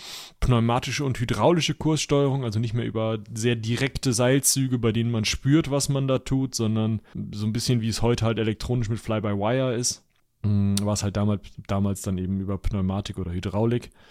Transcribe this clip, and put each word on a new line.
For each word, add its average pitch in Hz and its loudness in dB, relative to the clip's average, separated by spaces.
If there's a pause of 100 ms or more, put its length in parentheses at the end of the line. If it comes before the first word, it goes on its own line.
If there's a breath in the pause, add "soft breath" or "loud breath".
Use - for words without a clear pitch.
(400 loud breath)
pneumatische 120 2
und 131 -2
hydraulische 123 2
Kurssteuerung, 143 2
also 110 -2
nicht 113 -2
mehr 117 -2
über 110 -2 (140)
sehr 113 2
direkte 120 -2
Seilzüge, 127 2
bei 113 2
denen 117 0
man 110 0
spürt, 143 2
was 139 0
man 135 0
da 131 2
tut, 135 -2
sondern 110 0 (320 soft breath)
so 107 -4
ein 110 0
bisschen, 120 0
wie 113 -2
es 104 -2
heute 117 2
halt 113 0
elektronisch 113 -2
mit 110 -2
Fly-by-Wire 110 0
ist, 120 -4 (380)
mm, 101 2
war 101 0
es - -2
halt 101 -2
damals, 104 0 (240)
damals 98 0
dann 95 -2
eben 95 -2
über 95 -4
Pneumatik 95 -2
oder 87 -6
Hydraulik, 107 -2 (200 loud breath)